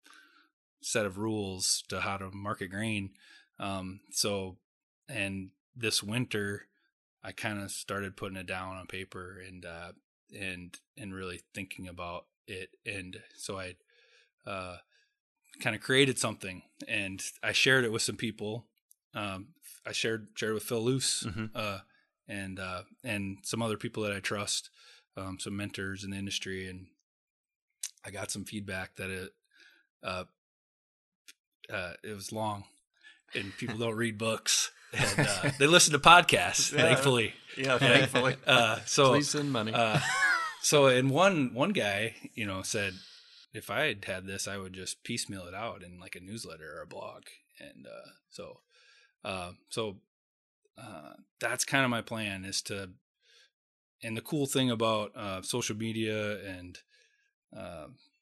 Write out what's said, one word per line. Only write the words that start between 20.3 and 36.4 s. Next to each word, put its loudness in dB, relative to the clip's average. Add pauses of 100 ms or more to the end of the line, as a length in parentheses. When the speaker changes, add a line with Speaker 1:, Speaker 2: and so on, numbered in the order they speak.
Speaker 1:
shared 0
with -4
Phil 0
Luce, 2
Speaker 2:
Mm-hmm. -4
Speaker 1:
uh, -4 (460)
and, -8
uh, -6 (200)
and -4
some -4
other 0
people -6
that -2
I -6
trust, -4 (460)
um, -8
some -8
mentors -6
in -8
the -6
industry, -6
and -14 (1200)
I -14
got -6
some -6
feedback -6
that -6
it, -6 (680)
uh, -6 (1500)
uh, -4 (100)
it -10
was -10
long, -4 (720)
and -6
people -6
don't 0
read 0
books, 2 (220)
and, 2
uh, 2
Speaker 2:
<laughs> -4
Speaker 1:
they 6
listen 8
to 4
podcasts, 8